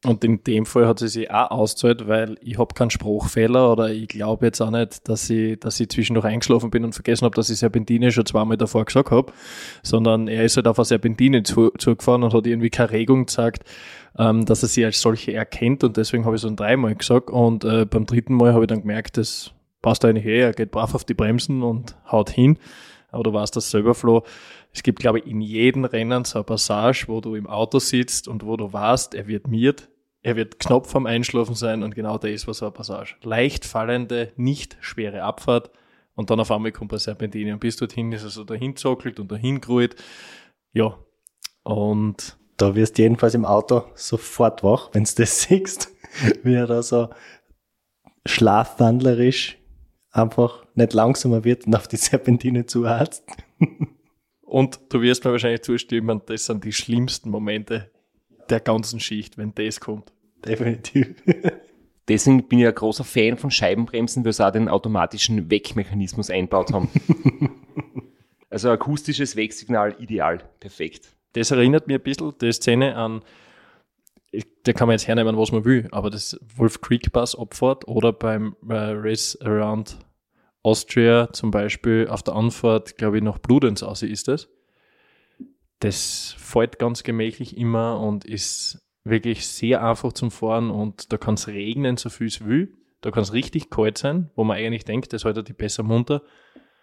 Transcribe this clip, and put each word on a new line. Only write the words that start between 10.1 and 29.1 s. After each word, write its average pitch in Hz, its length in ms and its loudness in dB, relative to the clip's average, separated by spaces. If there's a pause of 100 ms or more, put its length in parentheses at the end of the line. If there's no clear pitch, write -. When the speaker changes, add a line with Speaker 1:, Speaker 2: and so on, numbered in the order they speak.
Speaker 1:
er 113 160 0
ist 113 120 2
halt 117 120 4
auf 113 100 4
eine 117 80 4
Serpentine 120 560 4
zu, 113 300 4
zugefahren 123 500 2
und 117 120 2
hat 110 120 4
irgendwie 117 240 0
keine 117 220 0
Regung 117 300 2
gezeigt, 117 420 -2 (560)
ähm, 110 260 4
dass 110 160 2
er 113 80 0
sie 117 160 2
als 110 160 -2
solche 113 320 0
erkennt 117 500 -2
und 117 140 2
deswegen 113 280 0
hab 113 80 0
ich 110 100 -4
es 113 40 -4
dann 107 100 -6
dreimal 113 360 2
gesagt - 380 2
und, 117 320 2
äh, 110 220 4
beim 110 200 0
dritten 120 300 0
Mal 120 180 8
hab 117 80 6
ich 113 60 4
dann 110 140 -2
gemerkt, 107 360 -6
das - 340 -6 (300)
passt 135 240 2
eigentlich 110 200 4
eh, 110 160 2
er 117 120 4
geht 110 160 -4
brav 117 240 -2
auf 143 120 -4
die 123 100 -2
Bremsen 120 480 0
und 120 320 -4 (160)
haut 107 180 2
hin. 131 300 6 (500)
Aber 120 140 -6
du 107 80 0
weißt 104 240 -4
das - 160 -6
selber, 110 240 4
Flo, 117 300 4 (480)
es - 100 -12
gibt, - 160 0
glaub 113 160 2
ich, 113 100 -2
in 107 140 -6
jedem 117 460 2
Rennen 120 400 -2
so - 140 -4
eine 104 40 -6
Passage, 113 640 0
wo 110 140 -6
du 110 140 -8
im 104 120 -8
Auto 110 320 0
sitzt - 480 -2
und 110 180 -10
wo 113 120 -4
du 101 160 -8
weißt, 107 420 0